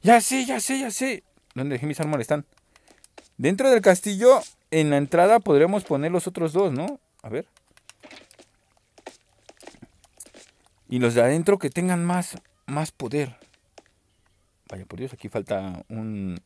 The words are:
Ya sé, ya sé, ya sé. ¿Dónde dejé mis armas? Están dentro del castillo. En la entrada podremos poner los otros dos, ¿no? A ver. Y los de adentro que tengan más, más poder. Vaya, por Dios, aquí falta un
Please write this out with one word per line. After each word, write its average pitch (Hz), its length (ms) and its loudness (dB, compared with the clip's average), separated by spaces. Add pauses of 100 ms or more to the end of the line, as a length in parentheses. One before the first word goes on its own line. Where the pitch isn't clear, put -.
Ya 226 180 8
sé, 262 240 -2
ya 247 160 -4
sé, 269 200 -4
ya 247 100 -6
sé. 254 340 -6 (300)
¿Dónde 135 200 -6
dejé 123 120 -6
mis 151 140 -6
armas? 151 200 -4
Están 147 260 -4 (880)
dentro 196 340 2
del 226 120 4
castillo. 208 580 4 (300)
En 156 200 2
la 143 80 2
entrada 175 420 4
podremos 185 440 2
poner 151 260 -4
los 175 160 -2
otros 165 260 -6
dos, 180 200 0
¿no? 180 280 -6 (220)
A 113 60 -16
ver. 120 180 -8 (3500)
Y 123 100 -4
los 120 160 0
de 120 80 6
adentro 165 360 2
que 143 120 -6
tengan 175 340 -2
más, 175 320 -4 (300)
más 151 260 -6
poder. 131 440 -6 (1300)
Vaya, 95 160 -16
por 90 140 -18
Dios, 127 140 -10
aquí 113 160 -16
falta 95 600 -8
un 107 580 -8